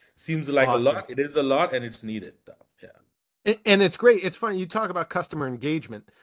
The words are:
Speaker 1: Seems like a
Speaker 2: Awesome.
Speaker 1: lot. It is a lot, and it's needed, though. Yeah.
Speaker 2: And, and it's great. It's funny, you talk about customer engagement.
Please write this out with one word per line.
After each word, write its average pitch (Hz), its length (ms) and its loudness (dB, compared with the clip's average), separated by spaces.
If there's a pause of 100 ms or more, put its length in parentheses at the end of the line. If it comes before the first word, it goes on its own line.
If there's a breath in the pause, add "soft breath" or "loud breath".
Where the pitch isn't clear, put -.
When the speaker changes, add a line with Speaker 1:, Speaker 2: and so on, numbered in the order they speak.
(160 soft breath)
Speaker 1:
Seems 156 320 -6
like 135 200 4
a 123 40 2
Speaker 2:
Awesome. 120 120 2
Speaker 1:
lot. - 260 0
It 127 80 -12
is 143 180 -2
a 147 60 2
lot, 139 320 0
and 123 100 -2
it's 113 180 -10
needed, 107 320 -10 (100)
though. - 220 -20 (160)
Yeah. - 60 -20 (560)
Speaker 2:
And, 220 200 0
and 202 180 6
it's 180 140 2
great. 226 260 6
It's 180 140 -6
funny, 208 220 -4
you 185 80 -4
talk 214 240 -4
about 175 200 -4
customer 160 380 -4
engagement. 127 600 -6 (140 soft breath)